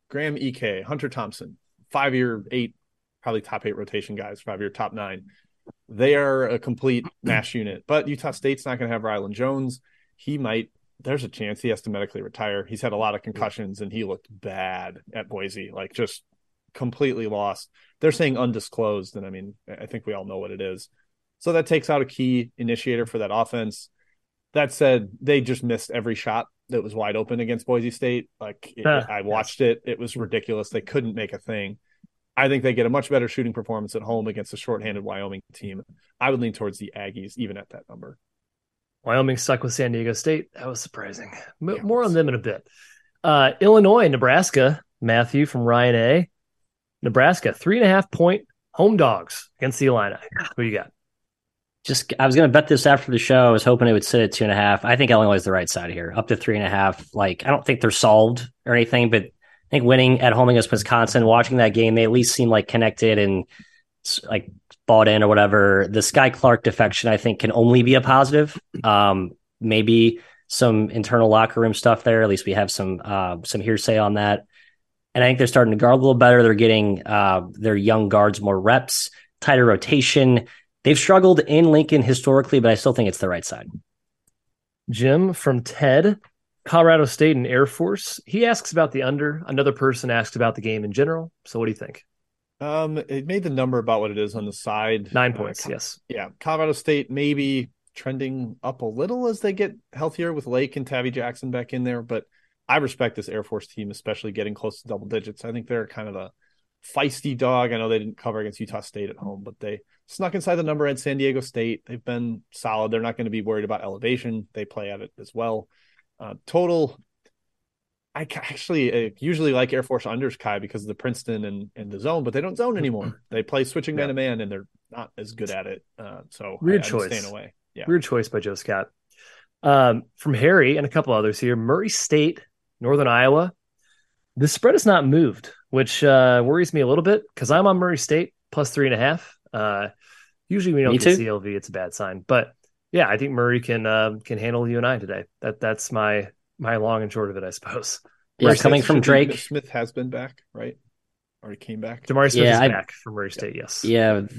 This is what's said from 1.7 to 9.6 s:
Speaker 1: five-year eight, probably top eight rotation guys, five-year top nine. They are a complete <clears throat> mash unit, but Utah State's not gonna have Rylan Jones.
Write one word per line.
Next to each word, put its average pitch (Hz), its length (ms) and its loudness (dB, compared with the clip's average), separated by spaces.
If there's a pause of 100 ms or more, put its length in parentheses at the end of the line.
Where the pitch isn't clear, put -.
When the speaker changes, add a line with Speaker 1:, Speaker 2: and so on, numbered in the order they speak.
Speaker 1:
five-year 127 640 -2
eight, 120 240 -6 (460)
probably 110 180 -4
top 104 260 -10
eight 104 120 -8
rotation 104 400 -10
guys, 101 240 -14
five-year 101 300 -10
top 101 200 -8
nine. 98 360 -14 (600)
They 127 280 2
are 135 340 0
a 117 100 -4
complete 123 460 -4 (100)
<clears throat> - 80 -20
mash - 320 -2
unit, 104 320 -10
but 147 220 -2
Utah 143 220 -8
State's 139 340 -4
not 127 120 -8
gonna 117 140 -6
have 110 120 -6
Rylan 104 280 -6
Jones. 127 480 -6 (380)